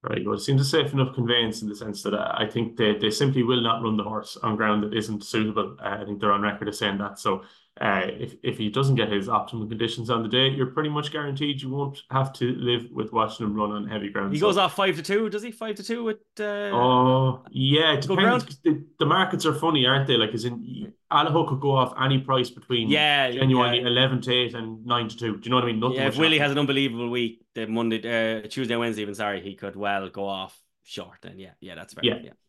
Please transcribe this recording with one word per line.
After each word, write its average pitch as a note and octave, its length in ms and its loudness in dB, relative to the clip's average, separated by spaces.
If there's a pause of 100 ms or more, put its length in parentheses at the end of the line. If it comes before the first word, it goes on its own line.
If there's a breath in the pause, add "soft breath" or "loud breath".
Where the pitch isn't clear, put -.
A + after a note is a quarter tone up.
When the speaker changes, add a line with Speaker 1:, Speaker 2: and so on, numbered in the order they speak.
Speaker 1:
Very A2+ 180 -2
good. G#2 160 -2
Seems C#3 200 2
a C#3 40 2
safe C#3+ 280 0
enough C3 220 0
conveyance A#2 480 0
in G#2+ 60 -6
the G#2 80 -8
sense G#2+ 260 -10
that, G#2 120 -2
uh, - 220 -2
I A2 100 -2
think A2+ 300 -4
they, G#2+ 200 4
they A2 140 0
simply C3 340 2
will B2 180 2
not A#2 200 0
run A2 140 0
the G#2 60 0
horse G#2+ 400 -8
on G#2+ 140 0
ground G#2 260 2
that G#2 120 -4
isn't G#2+ 300 -4
suitable. G#2+ 560 -2
Uh, G2+ 200 -6
I G2+ 40 -10
think G2+ 160 -6
they're G#2 120 4
on G2+ 100 2
record G2+ 260 -2
as G#2 100 -8
saying G2+ 200 0
that. G2+ 220 -8
So, F#2+ 220 0 (380 loud breath)
uh, G2 240 2
if, - 380 -8
if - 160 -4
he G#2+ 100 -2
doesn't C3+ 280 4
get G#2+ 140 2
his G2+ 200 -2
optimum G#2+ 360 -2
conditions A2+ 440 -4
on A#2 120 2
the A2+ 60 -4
day, B2+ 200 4
you're C3+ 180 0
pretty D3+ 240 -4
much D3 200 -4
guaranteed C#3+ 520 -4
you C3 80 -8
won't C#3 400 -6
have C3+ 200 0
to B2 260 -2
live A#2+ 260 0 (100)
with - 220 -6
watching A2 320 0
him G#2 80 -2
run G#2 180 -2
on G2+ 160 -6
heavy G2+ 220 -6
ground. G2 240 -2
Speaker 2:
He D3+ 60 0
Speaker 1:
So G3+ 80 6
Speaker 2:
goes F#3+ 100 4
off F#3 160 2
five F#3+ 220 2
to D#3+ 60 -8
two, G#3 280 0
does G#3 120 -6
he? A#3 100 -10
Five A3 240 -8
to G#3+ 60 -14
two A#3 220 -4
with, A3 140 -4 (200)
uh, G#3 360 -4
Speaker 1:
Oh, B2+ 760 4
yeah, D3 440 4
it C#3 120 -2
Speaker 2:
good F#3+ 120 2
Speaker 1:
depends, - 20 4
Speaker 2:
ground? A#3+ 260 4
Speaker 1:
'cause - 160 -16
the, D3+ 220 2 (140)
the D3+ 80 2
markets F3+ 400 2
are D#3 80 2
funny, D3+ 320 4
aren't C3+ 200 4
they? C#3+ 120 4
Like, A2 160 0
as A2+ 100 -4
in, A#2+ 480 -8 (180)
Allaho D3+ 380 2
could C3+ 120 -2
go C#3+ 100 0
off C3 280 2
any C3 200 2
price C3 320 0
between A#2+ 400 -2
Speaker 2:
Yeah, C#3+ 400 4
Speaker 1:
genuinely B2 500 4
Speaker 2:
yeah. B2 60 -2
Speaker 1:
eleven B2 360 2
to B2 120 -2
eight B2 200 0
and A2+ 300 -10
nine A#2+ 240 0
to - 80 -10
two. G#2+ 220 -4
Do - 60 -14
you A#2 60 -4
know B2+ 60 6
what B2 80 6
I A#2+ 40 0
mean? A2 120 0
Nothing B2+ 160 0
Speaker 2:
Yeah, C3+ 120 2
if B2+ 60 -2
Speaker 1:
much C#3+ 60 -2
Speaker 2:
Willie D#3+ 180 4
Speaker 1:
happens. C#3+ 120 2
Speaker 2:
has - 20 0
an C#3+ 60 0
unbelievable C3+ 500 0
week, A#2+ 320 -2 (140)
the A2+ 120 -6
Monday, A2+ 800 0
uh, - 40 -14
Tuesday, A#2+ 280 -4
Wednesday, A#2 260 -2
even, G2+ 120 -6
sorry, G2+ 260 -4
he F#2+ 140 -12
could G2 220 -12
well G2 340 -2
go G2 180 -6
off F#2+ 300 -10 (260)
short - 380 -14
then. F#2 160 -18
Yeah, F#2+ 120 -18 (100)
yeah, F2+ 140 -16
that's D#2+ 200 -18
fair. - 100 -8
Speaker 1:
Yeah, A#2 200 0
Speaker 2:
Yeah. - 60 -18 (180)